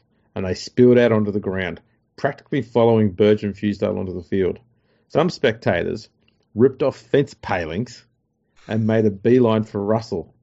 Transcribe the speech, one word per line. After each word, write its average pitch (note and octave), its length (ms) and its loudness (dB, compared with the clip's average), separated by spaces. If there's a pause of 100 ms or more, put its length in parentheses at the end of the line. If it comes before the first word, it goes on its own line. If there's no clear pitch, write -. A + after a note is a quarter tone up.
(360)
and G2 100 -6
they F#2 80 -4
spilled B2 440 4
out A#2+ 160 4
onto G#2+ 180 0
the G2+ 80 -4
ground, F#2 400 -6 (420)
practically C#3+ 400 -6
following A2+ 520 2
Bertram G#2 420 2
Fusedale G2 420 -4
onto F#2+ 160 -8
the F2+ 80 -10
field. F#2 380 -4 (480)
Some D#3+ 240 -2
spectators - 760 -2 (460)
ripped B2+ 300 2
off C3 120 -2
fence - 380 -2
palings F2+ 720 -8 (600)
and A2 180 -2
made A2 220 2
a - 40 2
beeline A2 520 2
for G#2 200 -8
Russell. G#2 480 -4 (120)